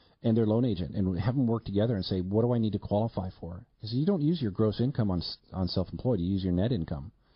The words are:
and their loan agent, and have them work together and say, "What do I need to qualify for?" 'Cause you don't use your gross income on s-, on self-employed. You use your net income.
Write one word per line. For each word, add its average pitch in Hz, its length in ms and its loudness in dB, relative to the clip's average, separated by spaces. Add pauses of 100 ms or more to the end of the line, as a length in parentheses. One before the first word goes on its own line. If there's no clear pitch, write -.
(240)
and 113 140 4
their 117 80 4
loan 110 180 2
agent, 90 320 -2
and 92 240 0
have 104 160 -2
them 135 120 2
work 113 180 0
together 104 300 2
and 92 100 -2
say, 95 160 0
"What 98 220 2
do 120 100 2
I 120 60 2
need 110 140 0
to 101 60 -4
qualify 104 500 -2 (120)
for?" 90 240 -12 (160)
'Cause 110 120 -10
you 135 120 0
don't 190 160 2
use 160 200 2
your 107 100 0
gross 107 280 2
income 117 320 0
on 90 80 0
s-, - 180 -8 (140)
on 92 160 0
self-employed. 95 540 -2
You 87 60 0
use 95 180 0
your 90 80 2
net 95 180 2
income. 80 400 -4 (240)